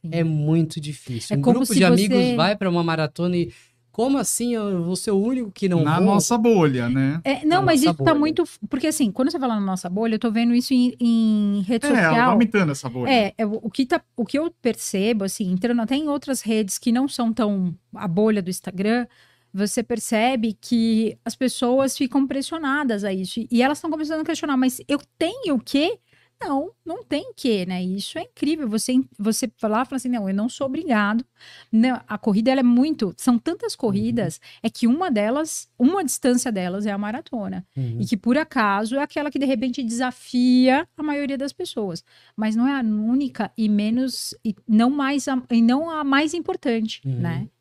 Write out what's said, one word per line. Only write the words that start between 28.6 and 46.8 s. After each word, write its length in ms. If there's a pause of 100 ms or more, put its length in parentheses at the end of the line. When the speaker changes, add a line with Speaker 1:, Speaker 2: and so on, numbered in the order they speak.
Speaker 1:
Você, 240 (260)
você 320 (100)
vai 120
lá 100
e 40
fala 100
assim, 120
"Não, 200
eu 60
não 140
sou 200
obrigado." 560 (480)
Não, 340
a 100
corrida, 360
ela 80
é 20
muito, 540
são 200
tantas 380
corridas, 600
Speaker 2:
Uhum. 260
Speaker 1:
é 80
que 160
uma 240
delas, 680
uma 280
distância 480
delas 340
é 60
a 60
maratona. 680 (100)
Speaker 2:
Uhum. 240
Speaker 1:
E 60
que, 100
por 220
acaso, 560
é 80
aquela 300
que, 80
de 60
repente, 360
desafia 1040 (100)
a 60
maioria 340
das 160
pessoas. 520 (320)
Mas 180
não 140
é 100
a 60
única 760
e 100
menos, 640 (120)
e 100 (140)
não 220
mais 360
a, 240
e 100
não 300
a 140
mais 300
importante, 680